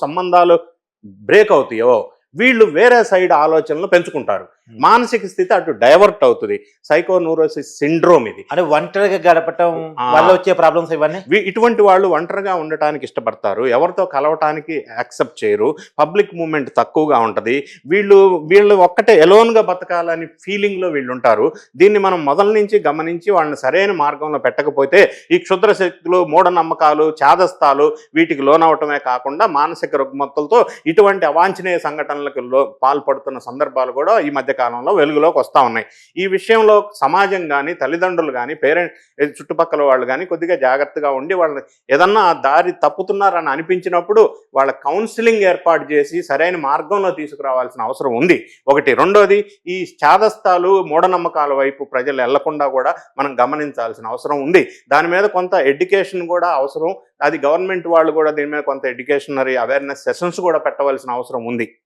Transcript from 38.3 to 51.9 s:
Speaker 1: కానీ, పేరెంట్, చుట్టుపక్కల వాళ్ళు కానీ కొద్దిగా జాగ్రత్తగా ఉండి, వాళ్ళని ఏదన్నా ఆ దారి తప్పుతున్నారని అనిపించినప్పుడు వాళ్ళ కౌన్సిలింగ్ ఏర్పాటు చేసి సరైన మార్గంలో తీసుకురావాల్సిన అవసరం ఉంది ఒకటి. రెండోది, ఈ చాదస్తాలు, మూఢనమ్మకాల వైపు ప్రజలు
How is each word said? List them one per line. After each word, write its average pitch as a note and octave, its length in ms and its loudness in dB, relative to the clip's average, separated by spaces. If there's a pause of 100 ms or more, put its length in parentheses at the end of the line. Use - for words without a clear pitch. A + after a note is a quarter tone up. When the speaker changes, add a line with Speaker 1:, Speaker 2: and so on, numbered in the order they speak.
Speaker 1:
కానీ, B2+ 220 -8
పేరెంట్, D#3 380 -2 (300)
చుట్టుపక్కల D3+ 600 -4
వాళ్ళు C3 240 2
కానీ C3+ 200 -6
కొద్దిగా E3+ 300 -4
జాగ్రత్తగా C#3+ 560 -2
ఉండి, C#3 220 -6
వాళ్ళని D#3 280 -2 (320)
ఏదన్నా F#3+ 280 2
ఆ F3 120 2
దారి D3+ 380 0
తప్పుతున్నారని F#3 800 -2
అనిపించినప్పుడు F3 840 0 (180)
వాళ్ళ C3+ 180 2
కౌన్సిలింగ్ A3 720 -2
ఏర్పాటు E3 500 0
చేసి D3+ 300 -2
సరైన D#3+ 320 -2
మార్గంలో D#3+ 560 -2
తీసుకురావాల్సిన C3+ 720 -8
అవసరం B2+ 340 -6
ఉంది A#2+ 320 0 (200)
ఒకటి. C#3 260 2
రెండోది, G3 520 4 (220)
ఈ F3+ 360 -10
చాదస్తాలు, F#3+ 800 2
మూఢనమ్మకాల E3 720 0
వైపు C#3 300 -2
ప్రజలు C3 380 -4